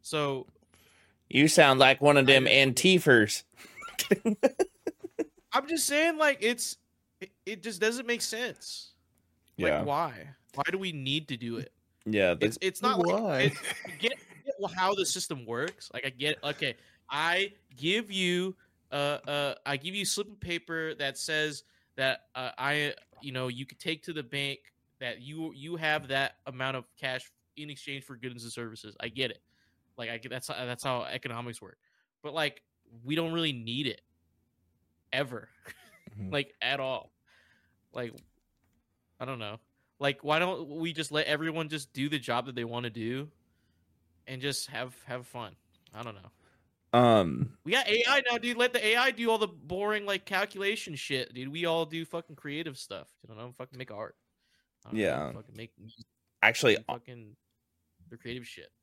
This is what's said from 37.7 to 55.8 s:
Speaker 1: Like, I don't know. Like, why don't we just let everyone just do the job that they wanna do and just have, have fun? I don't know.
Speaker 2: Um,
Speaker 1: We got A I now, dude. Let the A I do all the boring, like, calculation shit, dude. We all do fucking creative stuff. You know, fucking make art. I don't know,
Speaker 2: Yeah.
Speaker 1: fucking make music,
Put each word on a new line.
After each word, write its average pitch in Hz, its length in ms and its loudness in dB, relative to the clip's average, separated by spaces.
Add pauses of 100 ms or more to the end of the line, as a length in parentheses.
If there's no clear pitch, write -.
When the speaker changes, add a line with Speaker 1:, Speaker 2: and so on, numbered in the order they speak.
Speaker 1:
Like, 120 200 -6 (1040)
I 127 60 -8
don't 131 140 -8
know. 107 200 -10 (400)
Like, 143 240 0
why 151 160 2
don't 175 280 -2
we 160 260 -6
just 147 180 -6
let 151 160 0
everyone 151 420 -2
just 147 240 -8
do 135 160 -2
the 151 100 -2
job 123 280 -2
that 127 80 -12
they 120 100 -4
wanna 120 240 -4
do 120 400 -6 (1000)
and 131 140 -10
just 139 260 -4
have, 127 260 -8 (120)
have 127 220 -10
fun? 117 280 -12 (380)
I 107 100 -14
don't 110 120 -12
know. - 840 -2
Speaker 2:
Um, 101 540 6 (100)
Speaker 1:
We 160 100 -6
got 262 140 2
A 220 220 2
I 277 200 4
now, 240 100 0
dude. 240 180 -2
Let 247 160 2
the 226 120 0
A 214 120 4
I 262 140 2
do 226 200 -2
all 226 60 4
the 208 100 2
boring, 190 580 -4
like, 196 200 -4
calculation 196 720 -4
shit, 135 380 -4
dude. 127 160 -10
We 165 160 -6
all 165 200 0
do 165 180 -10
fucking 165 320 -10
creative 147 420 -10
stuff. - 300 -14 (200)
You 113 80 -20
know, 120 220 -14
fucking 127 200 -16
make 127 140 -14
art. 104 240 -12 (720)
I - 40 -18
don't - 80 -4
know, 107 60 2
Speaker 2:
Yeah. 71 300 0
Speaker 1:
fucking 110 220 -18
make 113 240 -14
music, - 260 -20 (360)